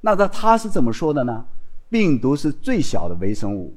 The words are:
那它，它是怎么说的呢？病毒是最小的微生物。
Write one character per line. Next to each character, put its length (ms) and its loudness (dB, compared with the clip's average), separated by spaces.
那 140 2
它， 120 2
它 300 2
是 100 -4
怎 160 4
么 80 4
说 220 -2
的 100 0
呢？ 220 -6
病 300 2
毒 160 0
是 160 -2
最 300 -2
小 260 2
的 80 0
微 180 0
生 220 -2
物。 220 -10